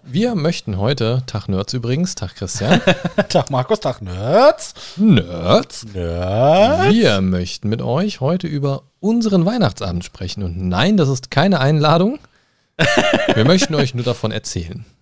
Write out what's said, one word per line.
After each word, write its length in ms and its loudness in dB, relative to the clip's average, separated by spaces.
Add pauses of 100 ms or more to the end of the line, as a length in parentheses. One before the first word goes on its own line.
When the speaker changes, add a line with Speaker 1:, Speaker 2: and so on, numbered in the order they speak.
Speaker 1:
Wir 260 0
möchten 420 -2
heute, 480 0
Tag 240 -6
Nerds 240 -4
übrigens, 420 -2
Tag 220 -10
Christian. 440 0 (240)
Speaker 2:
<laughs> 240 -2
Tag 220 0
Markus, 300 -2
Tag 200 -4
Nerds. 720 2 (220)
Speaker 1:
Nerds. 1000 2
Speaker 2:
Nerds. 1000 2
Speaker 1:
Wir 260 4
möchten 480 -2
mit 140 -2
euch 400 -2
heute 260 -2
über 360 -4 (180)
unseren 440 2
Weihnachtsabend 600 -2
sprechen. 380 -8
Und 120 -6 (140)
nein, 260 2
das 140 4
ist 200 -4
keine 300 2
Einladung. 600 2 (580)
Speaker 2:
<laughs> 580 0
Speaker 1:
Wir 80 2
möchten 320 2
euch 200 -2
nur 100 -4
davon 260 -2
erzählen. 540 -8 (160)